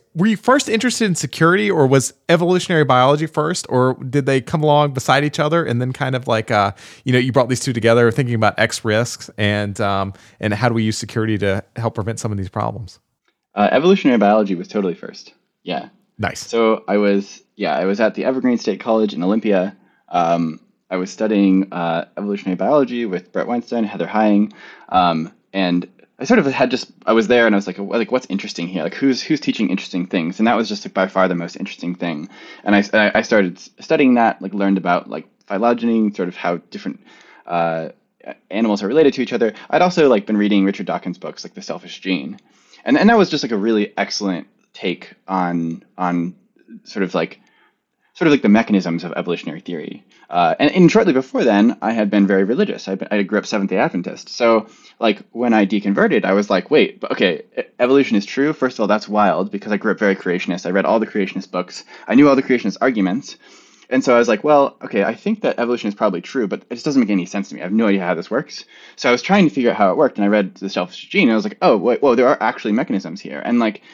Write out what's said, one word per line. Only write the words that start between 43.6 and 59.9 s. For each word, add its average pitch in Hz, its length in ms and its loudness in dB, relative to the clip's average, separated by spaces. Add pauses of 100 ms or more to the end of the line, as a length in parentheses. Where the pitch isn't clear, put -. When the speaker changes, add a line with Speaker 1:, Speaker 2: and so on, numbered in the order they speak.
Speaker 2:
excellent 98 500 -4 (280)
take - 400 -8 (120)
on, 87 560 -4 (140)
on 87 380 -4 (500)
sort - 180 -6
of, 90 120 -6
like, 85 260 -4 (720)
sort - 140 -2
of, 151 60 6
like, 139 100 2
the 107 80 4
mechanisms 92 540 2
of 85 120 -10
evolutionary 85 440 -6
theory. - 440 -10 (240)
Uh, 85 320 2
and, 147 120 2
and 180 200 6
shortly 208 200 4
before 131 300 -2
then, 110 400 4
I 107 100 -2
had 107 160 0
been 101 160 4
very 98 200 4
religious. 135 420 -2
I, 98 100 -6 (140)
I 104 140 0
grew 101 140 -2
up - 80 -4
Seventh-day 98 320 -2
Adventist. - 500 -4
So, 113 400 2 (320)
like, 113 320 0
when 120 200 0
I 110 140 4
deconverted, 104 580 0
I 98 100 2
was 101 140 0
like, 92 220 0
"Wait, 131 300 2
but - 100 -8
okay, 92 320 0 (160)
e-, 117 40 -6 (180)
evolution 123 360 4
is 104 80 0
true. 143 280 -2
First 127 240 -4
of - 40 -6
all, 107 60 0
that's 104 220 0
wild 101 420 0
because 101 220 -8
I 104 40 -2
grew 104 140 -2